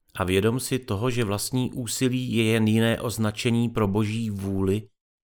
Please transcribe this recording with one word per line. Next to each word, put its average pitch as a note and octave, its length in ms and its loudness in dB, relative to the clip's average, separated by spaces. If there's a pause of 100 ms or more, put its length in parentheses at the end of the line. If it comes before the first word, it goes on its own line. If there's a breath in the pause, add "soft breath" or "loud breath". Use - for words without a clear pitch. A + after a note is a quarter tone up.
(140)
a F#2+ 100 -2
vědom G2+ 360 2
si C3 180 -2
toho, A2 320 -2
že A#2+ 140 0
vlastní G#2 480 -2
úsilí B2+ 600 -2
je A2+ 120 4
jen A2 240 4
jiné A2+ 320 4
označení A#2 680 0
pro A2 200 0
boží G#2+ 420 -2
vůli, G2 580 -2 (360)